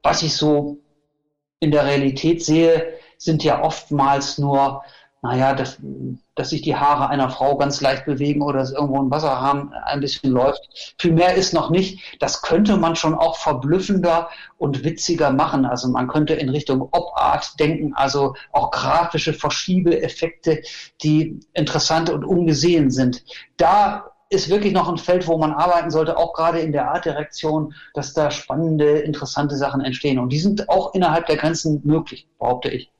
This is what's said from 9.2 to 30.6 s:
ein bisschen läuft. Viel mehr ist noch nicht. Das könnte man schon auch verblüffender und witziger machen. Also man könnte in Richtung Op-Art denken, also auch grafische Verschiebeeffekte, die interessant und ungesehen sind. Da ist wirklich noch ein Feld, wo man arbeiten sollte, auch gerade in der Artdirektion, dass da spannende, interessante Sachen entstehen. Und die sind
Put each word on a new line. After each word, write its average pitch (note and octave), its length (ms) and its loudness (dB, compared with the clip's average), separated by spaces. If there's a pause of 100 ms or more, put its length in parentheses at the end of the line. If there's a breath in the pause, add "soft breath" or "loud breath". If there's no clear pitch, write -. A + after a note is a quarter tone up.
ein C#3+ 120 -4
bisschen - 320 -2
läuft. - 680 -2
Viel E3+ 120 2
mehr F3+ 220 4
ist F#3+ 180 0
noch D#3+ 180 -2
nicht. F#3+ 300 0 (200 loud breath)
Das - 220 -4
könnte G#3 340 2
man E3 180 0
schon D#3+ 220 0
auch E3 200 0
verblüffender E3 920 0 (300 loud breath)
und C3 260 -2
witziger D#3 480 0
machen. C#3+ 320 0
Also B2 240 -2
man B2 180 0
könnte D3+ 280 0
in D3 140 -2
Richtung C3+ 340 -2
Op-Art - 760 -2
denken, D3+ 360 0
also C3+ 400 0 (180 loud breath)
auch - 180 0
grafische D#3 640 0
Verschiebeeffekte, - 1300 0 (400 loud breath)
die D#3 380 2 (140)
interessant E3 560 0
und D3 140 -4
ungesehen D#3+ 680 2
sind. B2+ 320 0 (320 loud breath)
Da G3 560 2 (180)
ist F3 200 0
wirklich G3+ 240 2
noch F3 160 2
ein E3 80 -2
Feld, F3+ 280 0
wo E3 120 0
man D#3 140 0
arbeiten E3+ 380 2
sollte, D#3+ 280 0
auch E3+ 160 0
gerade E3 260 2
in D#3+ 100 -2
der C#3 220 -2
Artdirektion, D#3 840 -4 (200 loud breath)
dass C#3+ 180 -8
da D3 180 2
spannende, D3+ 680 2
interessante D3 580 -4
Sachen C#3 240 -2
entstehen. C3+ 380 -2
Und B2 100 -2
die C#3+ 100 0
sind G3+ 300 0